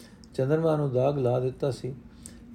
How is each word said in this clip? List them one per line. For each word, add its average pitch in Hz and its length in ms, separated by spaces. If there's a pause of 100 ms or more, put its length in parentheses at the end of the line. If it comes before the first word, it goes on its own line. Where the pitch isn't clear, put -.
(340)
ਚੰਦਰਮਾ 156 420
ਨੂੰ 143 160
ਦਾਗ 139 260
ਲਾ 127 220
ਦਿੱਤਾ 131 300
ਸੀ। 127 240 (600)